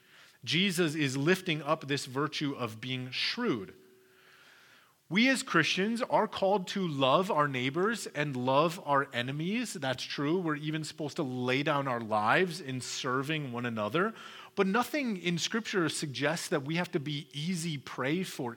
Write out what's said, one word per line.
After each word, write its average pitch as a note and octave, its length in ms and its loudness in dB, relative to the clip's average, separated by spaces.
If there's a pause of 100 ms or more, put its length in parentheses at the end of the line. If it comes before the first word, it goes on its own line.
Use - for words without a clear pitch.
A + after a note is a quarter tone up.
(440)
Jesus E3 500 2
is C#3 220 0
lifting D#3+ 460 2
up D3 260 -2
this C#3 160 -2
virtue C#3 480 -2
of A2+ 260 -6
being B2+ 320 -6
shrewd. C3 640 -2 (1300)
We A3 200 6
as B3 140 4
Christians G3 600 2
are G3+ 260 2
called F#3+ 400 0
to F#3+ 180 -2
love D#3 440 4
our D3 180 4
neighbors C#3+ 580 -2
and D3 280 -4
love C#3+ 500 4
our C#3 280 4
enemies. D3+ 600 -2
That's C3+ 280 -2
true. D#3 360 0
We're D#3+ 180 0
even D3+ 280 -4
supposed D3 320 -6
to E3+ 60 0
lay B2+ 400 2
down C#3+ 240 2
our A#2+ 140 0
lives B2+ 600 4
in C3 200 -6
serving C3+ 720 -2
one A#2+ 140 -4
another. A#2+ 480 0 (400)
But G3 120 4
nothing A#3+ 520 0
in F3 200 0
Scripture G3 520 0
suggests C#3+ 580 -2
that C#3+ 160 0
we D#3+ 120 -2
have F3 160 -2
to E3+ 80 -2
be D3 340 -6
easy D#3+ 420 -4
prey C#3+ 460 -2
for B2 340 -6